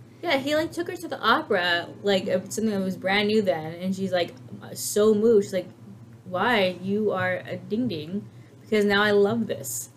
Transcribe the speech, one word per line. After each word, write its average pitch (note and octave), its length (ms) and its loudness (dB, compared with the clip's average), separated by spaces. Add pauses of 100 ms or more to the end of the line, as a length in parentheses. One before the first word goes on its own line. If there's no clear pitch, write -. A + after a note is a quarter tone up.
(240)
Yeah, D#4+ 160 0
he, C#4+ 160 -2
like, D#4+ 160 0
took F4 180 -6
her F4+ 80 -8
to E4 100 -12
the C4+ 120 -8
opera, F#3+ 680 2 (160)
like, G3 260 2
uh, F#3+ 120 0 (100)
something A3 240 -2
that F#3+ 100 -2
was F#3 140 -4
brand G3+ 300 0
new G#3+ 160 4
then, E3 320 -2
and F#3 200 -4
she's, F#3+ 160 -4
like, F3 220 0 (400)
so G#3+ 400 2
moved. G#3 320 6
She's - 80 -8
like, F3+ 160 -4 (580)
"Why? F#3 540 2
You G3+ 300 0
are F#3 360 -2
a F3+ 100 -8
ding-ding, F#3+ 680 -4 (400)
because G#3+ 200 2
now G3+ 200 4
I G#3 80 4
love G#3 340 2
this." - 520 -8